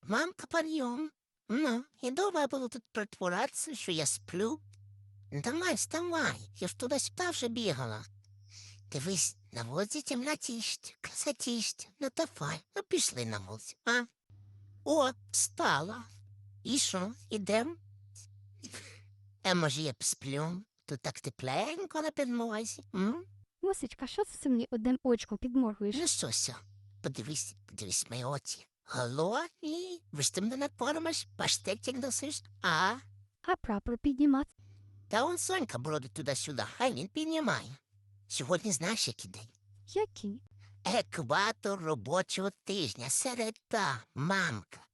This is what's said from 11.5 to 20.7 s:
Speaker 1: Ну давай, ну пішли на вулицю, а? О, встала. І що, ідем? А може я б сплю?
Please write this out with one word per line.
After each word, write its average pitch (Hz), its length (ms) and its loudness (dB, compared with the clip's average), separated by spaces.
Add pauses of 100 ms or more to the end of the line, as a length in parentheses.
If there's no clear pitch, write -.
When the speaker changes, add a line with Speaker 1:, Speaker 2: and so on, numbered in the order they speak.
Speaker 1:
Ну 269 180 -2
давай, 156 420 -2 (160)
ну 403 80 -4
пішли 123 420 2
на 110 140 -2
вулицю, 98 360 -12 (100)
а? 240 200 4 (760)
О, 269 280 6 (200)
встала. 214 720 2 (600)
І 247 140 2
що, 196 360 2 (160)
ідем? 220 480 2 (1700)
А 190 100 4
може 156 280 4
я 151 100 0
б - 120 -8
сплю? 156 600 -2 (220)